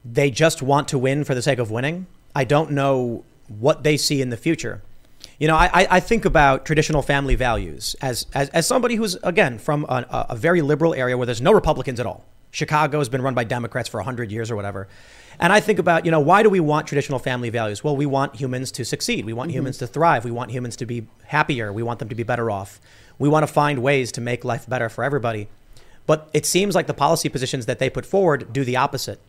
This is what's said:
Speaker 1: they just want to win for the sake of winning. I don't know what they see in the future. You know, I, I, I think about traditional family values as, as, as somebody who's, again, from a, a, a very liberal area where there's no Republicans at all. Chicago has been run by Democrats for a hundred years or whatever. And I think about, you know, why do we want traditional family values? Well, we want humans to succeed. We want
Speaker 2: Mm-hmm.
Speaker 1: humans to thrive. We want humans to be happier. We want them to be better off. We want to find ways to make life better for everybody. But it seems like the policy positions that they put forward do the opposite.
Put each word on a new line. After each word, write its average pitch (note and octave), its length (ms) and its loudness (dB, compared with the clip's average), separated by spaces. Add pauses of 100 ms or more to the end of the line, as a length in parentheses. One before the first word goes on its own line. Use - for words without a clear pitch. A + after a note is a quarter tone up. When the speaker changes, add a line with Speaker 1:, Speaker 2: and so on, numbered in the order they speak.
Speaker 1:
they C#3 260 2
just D#3 320 2
want C#3 260 2
to C#3+ 100 -2
win C3+ 260 0
for C#3 100 -2
the B2 80 -2
sake C3 160 0
of A2+ 120 -2
winning. D3 360 -4 (280)
I C#3 100 0
don't D3 280 2
know C3+ 520 0 (240)
what A2+ 340 0
they D3+ 140 4
see C#3 260 0
in B2+ 80 -2
the A#2 60 -4
future. A2 460 -4 (560)
You D3+ 100 2
know, D#3+ 80 4
I, E3+ 160 6
I, F#3 200 6
I F#3 80 6
think A3 240 0
about C#3+ 420 4
traditional D3+ 360 2
family C#3 320 2
values G#2+ 680 -2
as, B2+ 340 -4
as, C#3 160 0
as E3+ 160 0
somebody A#3+ 280 0
who's, G#3 280 -2
again, E3 360 2
from D3 300 -2
a, B2+ 220 -2
a, A#2+ 200 -4
a B2 60 -4
very D#3+ 260 2
liberal D3+ 320 2
area B2+ 220 0
where B2 100 -2
there's A#2 160 -4
no E3+ 100 6
Republicans C#3+ 460 2
at A#2+ 80 -4
all. F2+ 180 -10 (280)
Chicago D3+ 460 0
has C#3+ 100 0
been B2+ 140 -2
run C3 120 -2
by A#2+ 100 0
Democrats A#2 440 -6
for A2+ 120 -6
a F#2+ 40 -6
hundred A#2+ 260 -6
years A2+ 200 -6
or A#2 60 -4
whatever. G2 320 -8 (500)
And F3 140 4
I G#3 80 6
think G#3 180 0
about, E3+ 260 2
you E3+ 60 2
know, D#3+ 100 4
why F3 220 6
do G#3+ 80 8
we F#3+ 100 4
want D3+ 260 0
traditional C#3+ 320 -2
family B2 320 -4
values? G#2+ 320 -4
Well, D3 140 0
we C#3+ 100 0
want C3+ 300 -2
humans B2+ 360 -6
to C3 120 -8
succeed. F#3+ 400 -4
We A2 80 -6
want B2 180 -6
Speaker 2:
Mm-hmm. B2+ 60 -6
Speaker 1:
humans C#3 220 -4
to B2 80 -6
thrive. D3+ 380 2
We B2 60 -6
want A#2 200 -8
humans B2 260 -8
to B2 100 -8
be A#2 200 -8 (200)
happier. B2+ 460 -2
We A2 100 -6
want A#2 160 -6
them A2 100 -10
to A#2 60 -10
be A2+ 80 -6
better A#2 280 -2
off. G2 300 -8 (380)
We C#3 100 2
want D3+ 180 4
to - 60 -10
find D3 300 2
ways C3 300 2
to - 100 -8
make A#2+ 220 -4
life A#2 240 -4
better A#2+ 200 -2
for A2+ 160 -6
everybody. A#2 440 -2 (580)
But D#3 260 0
it D3+ 140 0
seems G3 280 2
like F3 120 2
the D3 80 -4
policy D3 340 2
positions B2+ 380 -4
that B2+ 120 -2
they C3 120 0
put B2+ 160 -8
forward D#3+ 460 2
do C3+ 120 0
the B2 120 -2
opposite. B2+ 520 -2